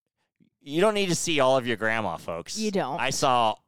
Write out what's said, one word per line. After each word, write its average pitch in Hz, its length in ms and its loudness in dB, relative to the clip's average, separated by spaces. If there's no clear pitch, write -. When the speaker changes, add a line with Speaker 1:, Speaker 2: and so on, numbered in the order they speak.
Speaker 1:
you 151 180 -6
don't 214 140 4
need 202 160 0
to 165 60 2
see 160 260 -2
all 131 160 6
of 123 100 -2
your 120 80 0
grandma, 110 420 -2
folks. 85 400 -10
Speaker 2:
You 214 140 -4
don't. 151 280 -4
Speaker 1:
I 127 100 0
saw 123 460 2